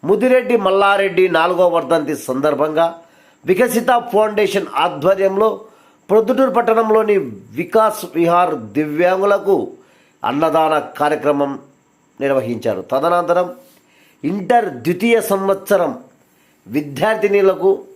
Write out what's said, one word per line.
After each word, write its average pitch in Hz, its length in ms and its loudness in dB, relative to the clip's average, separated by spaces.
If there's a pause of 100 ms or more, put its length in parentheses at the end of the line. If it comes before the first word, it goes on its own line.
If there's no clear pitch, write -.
ముదిరెడ్డి 240 520 2
మల్లారెడ్డి 196 720 2
నాలుగో 175 400 2
వర్ధంతి 156 480 0
సందర్భంగా 151 840 -2 (480)
వికసిత 240 400 0 (260)
ఫౌండేషన్ 202 640 0
ఆధ్వర్యంలో 190 880 0 (500)
ప్రొద్దుటూరు 226 400 2
పట్టణంలోని 220 680 2 (340)
వికాస్ 202 520 -2 (100)
విహార్ 170 400 2
దివ్యాంగులకు 165 1160 0 (540)
అన్నదాన 156 540 2
కార్యక్రమం 143 800 -2 (640)
నిర్వహించారు. 117 720 -2
తదనంతరం 170 580 0 (760)
ఇంటర్ 196 460 0
ద్వితీయ 175 500 0
సంవత్సరం 196 760 -2 (680)
విద్యార్థినులకు 190 1160 0 (120)